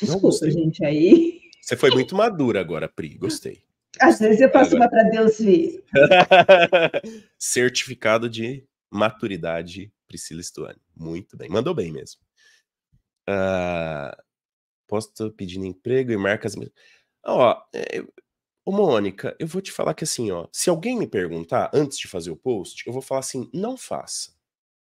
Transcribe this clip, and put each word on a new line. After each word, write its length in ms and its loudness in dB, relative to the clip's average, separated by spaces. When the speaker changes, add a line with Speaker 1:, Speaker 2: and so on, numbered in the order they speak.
Speaker 1:
Não, 160 -2
Speaker 2:
desculpa, 20 -10
Speaker 1:
gostei. 300 2
Speaker 2:
gente, 340 -2
aí 580 4
<laughs> 180 -20
Speaker 1:
Você 160 -6
foi 140 2
muito 240 0
madura 460 0
agora, 280 -6
Pri, 300 -14
gostei. 440 -8
Speaker 2:
Às 200 6
vezes 200 4
eu 120 8
Speaker 1:
Agora 120 6
Speaker 2:
faço 120 2
uma 120 6
pra 160 4
Deus 340 2
ver. 440 2
Speaker 1:
<laughs> 1500 4
Certificado 880 -2
de 380 -10
maturidade, 1000 -6
Priscila 360 -14
Stuani. 380 -16
Muito 400 -12
bem, 120 -16
mandou 260 -2
bem 180 -6
mesmo. 280 -16
Ah, 880 -4
posso 260 -6
tô 180 -8
pedindo 340 -12
emprego 460 -4
e 40 -2
marcas 400 -2
me-, 160 -14
ó, 340 2
é, 260 -8
eu... 120 -14
ô, 60 -4
Mônica, 680 0
eu 80 -8
vou 140 -8
te 100 -16
falar 220 -4
que 100 -10
assim, 280 -4
ó, 200 -8
se 180 -2
alguém 280 -2
me 100 -4
perguntar 680 -4
antes 240 -2
de 100 -12
fazer 240 -10
o 40 -14
post, 500 -8
eu 60 -10
vou 100 -10
falar 180 -6
assim, 340 -10
"Não 220 -6
faça." 560 -12